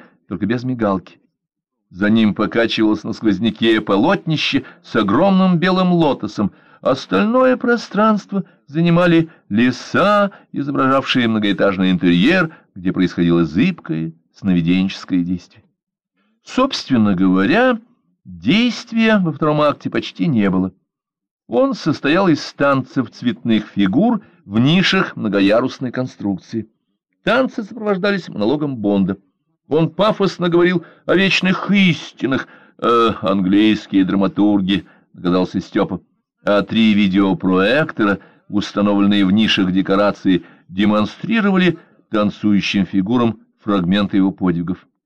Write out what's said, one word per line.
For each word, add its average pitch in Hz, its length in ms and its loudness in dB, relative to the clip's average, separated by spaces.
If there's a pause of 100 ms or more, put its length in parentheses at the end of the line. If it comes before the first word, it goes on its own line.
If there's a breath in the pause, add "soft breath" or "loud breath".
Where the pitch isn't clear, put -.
(300 loud breath)
только 104 160 -6
без 117 180 -2
мигалки. 110 560 -4 (680)
За 101 200 -2
ним 110 240 2
покачивалось 110 680 -2
на 113 80 -8
сквозняке 110 680 0
полотнище 143 840 -2 (180 loud breath)
с - 140 -10
огромным 180 640 2
белым 180 320 0
лотосом. 131 600 -2 (280 soft breath)
Остальное 240 760 0
пространство 214 880 -2 (200 soft breath)
занимали 165 640 2 (200 loud breath)
леса, 143 800 0 (220 loud breath)
изображавшие 135 760 0
многоэтажный 101 640 0
интерьер, 92 640 2 (180 loud breath)
где 92 200 -6
происходило 85 500 2
зыбкое 82 680 -4 (200)
сновиденческое 92 880 -2
действие. - 420 -10 (760)
Собственно 127 760 0
говоря, 107 640 2 (440)
действия 220 920 0
во 170 160 0
втором 151 260 0
акте 147 300 0
почти - 380 -4
не 110 220 2
было. 92 220 0 (760)
Он 254 260 0
состоял 175 560 -2
из - 240 -2
танцев 135 580 -2
цветных 113 560 -2
фигур 143 540 0 (240 soft breath)
в 101 140 -4
нишах 175 580 0
многоярусной 110 760 0
конструкции. 107 760 -6 (540)
Танцы 247 400 -2
сопровождались 202 680 -4
монологом 135 480 -2
Бонда. 101 400 0 (500)
Он 160 220 2
пафосно 190 580 -2
говорил 175 380 2 (200 loud breath)
о 165 100 2
вечных 185 540 0
истинах, 170 800 0 (300 loud breath)
э, 117 320 2 (120)
английские 98 840 2
драматурги, 98 800 0 (240 soft breath)
догадался 90 480 -2
Степа. 92 420 -4 (420)
А 101 180 2
три 110 320 2
видеопроектора, 101 1300 0 (280 soft breath)
установленные 101 760 0
в 92 60 2
нишах 101 420 0
декорации, 95 680 0 (260 loud breath)
демонстрировали 160 1080 0 (320 loud breath)
танцующим 101 760 0
фигурам 110 560 -2 (180)
фрагменты 101 580 0
его 95 140 2
подвигов. 90 560 -4 (180)